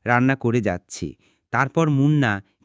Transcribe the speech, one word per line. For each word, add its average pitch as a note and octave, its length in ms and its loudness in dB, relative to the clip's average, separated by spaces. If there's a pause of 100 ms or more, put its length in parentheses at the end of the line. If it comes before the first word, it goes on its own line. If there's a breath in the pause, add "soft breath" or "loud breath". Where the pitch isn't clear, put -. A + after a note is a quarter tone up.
রান্না B2+ 320 2
করে A#2+ 240 0
যাচ্ছি।" F2+ 540 -6 (360)
তারপর C#3 400 -2
মুন্না C3+ 520 2 (220)